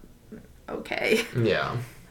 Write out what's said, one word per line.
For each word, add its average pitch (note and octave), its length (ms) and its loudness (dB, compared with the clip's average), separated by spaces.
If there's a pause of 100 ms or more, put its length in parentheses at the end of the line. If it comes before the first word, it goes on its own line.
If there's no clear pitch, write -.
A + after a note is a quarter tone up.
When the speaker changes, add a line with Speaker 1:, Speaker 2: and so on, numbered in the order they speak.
(680)
Speaker 1:
okay." - 560 0 (120)
Speaker 2:
Yeah. F2+ 400 4 (340)